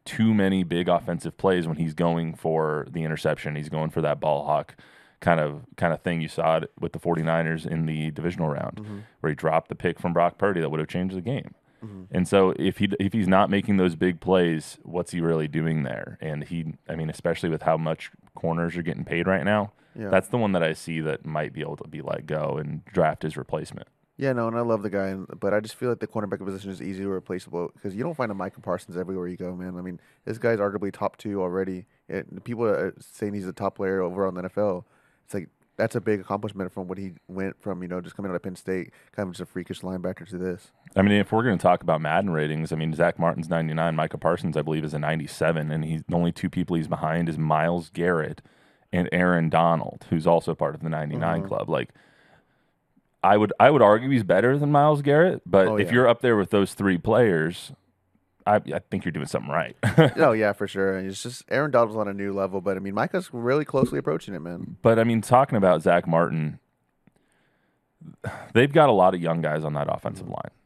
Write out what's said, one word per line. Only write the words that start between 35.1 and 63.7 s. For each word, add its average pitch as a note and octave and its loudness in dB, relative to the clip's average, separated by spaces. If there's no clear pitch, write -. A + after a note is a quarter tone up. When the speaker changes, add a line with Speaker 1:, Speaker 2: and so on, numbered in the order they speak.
Speaker 2:
It's - -14
like, F#2 -8
that's A2 -2
a A#2 -4
big G#2 0
accomplishment G2 -6
from F#2 -10
what F#2 -8
he F#2+ -10
went F#2+ -6
from, F#2 -6
you F2+ -8
know, F2+ -6
just F2 -14
coming G2 -6
out F2+ -4
of E2+ -6
Penn F#2 -10
State, F#2 -6
kind G2+ -4
of F2+ -10
just F2+ -12
a - -20
freakish F#2 -10
linebacker F#2 -6
to F2+ -10
this. F2+ -6
Speaker 1:
I F#2+ 4
mean, G2+ 6
if G2+ 2
we're A2 4
gonna A2+ 2
talk F2 4
about D#2+ 0
Madden E2 0
ratings, D#2 -2
I E2 -4
mean, D#2+ -2
Zach E2+ 2
Martin's E2 -2
ninety-nine, E2 0
Micah D#2 -2
Parsons, E2 -2
I D#2 0
believe, D#2 -2
is D2 -6
a D#2 -4
ninety-seven, D#2 -2
and D#2 -2
he's, D#2+ -4
the F2 -2
only E2+ 2
two - -4
people F2+ -2
he's E2 -2
behind E2 -2
is D#2 -4
Myles D#2+ 0
Garrett E2+ -2
and F2 0
Aaron F2 4
Donald, E2 2
who's E2 0
also E2+ 4
part D2+ -2
of D2+ -16
the E2 -4
ninety-nine D#2 -2
Speaker 2:
Mm-hmm. - -6
Speaker 1:
club. - -4
Like, C2+ -2
I G2 6
would, G#2 2
I A#2+ 10
would D3 8
argue A2+ 8
he's B2+ 4
better G2+ 4
than D3 0
Myles D3 4
Garrett, D3+ 4
but F#2+ 6
Speaker 2:
Oh, G#2+ 0
Speaker 1:
if G2 2
Speaker 2:
yeah. A2 -2
Speaker 1:
you're B2 6
up A#2 4
there A#2+ 4
with G2 2
those G2+ 4
three G2 2
players, F2+ 2
I, G#2 6
I F#2 -2
think F#2+ -4
you're F2 -4
doing D2 -6
something C#2 -6
right. D#2 -4
<laughs> D#3 6
Speaker 2:
Oh, D#3 6
yeah, G#2+ 4
for G2+ -4
sure. F#2+ 0
And F#2+ -6
it's G2 -10
just B2 -12
Aaron D3 0
Donald's A#2 4
on G#2 -2
a G2 -4
new G2 -4
level, G2 -2
but, F#2+ -2
I - -6
mean, G2 -6
Micah's G2+ -2
really B2+ 0
closely C#3 0